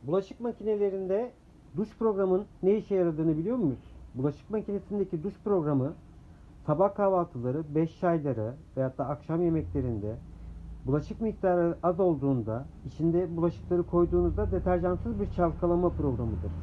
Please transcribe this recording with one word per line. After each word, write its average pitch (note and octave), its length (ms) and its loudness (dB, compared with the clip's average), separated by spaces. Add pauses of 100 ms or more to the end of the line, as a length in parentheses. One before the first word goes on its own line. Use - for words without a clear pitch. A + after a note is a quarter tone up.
Bulaşık F#3+ 340 -2
makinelerinde G3+ 880 -2 (460)
duş G#3+ 220 -4
programın G3 460 2 (180)
ne F#3+ 140 6
işe G#3 180 -2
yaradığını D#3+ 420 2
biliyor G3 200 -2
muyuz? C#3+ 220 2 (360)
Bulaşık C#3 360 -4
makinesindeki G3 720 -4
duş G3 120 -6 (100)
programı D3+ 480 2 (760)
sabah F#3+ 280 2
kahvaltıları, D#3+ 800 0
beş D#3+ 260 0
çayları C#3+ 540 0 (220)
veyahut C3 220 -2
da B2+ 100 -2
akşam D#3+ 340 -4
yemeklerinde B2+ 760 -2 (680)
bulaşık C#3+ 340 0
miktarı F3 640 2
az F3 180 2
olduğunda C3+ 640 2 (220)
içinde E3+ 500 0
bulaşıkları F3 460 0
koyduğunuzda F3 680 2
deterjansız F3+ 680 0
bir G3 100 -2
çalkalama F3 600 2
programıdır. A2+ 600 -2 (100)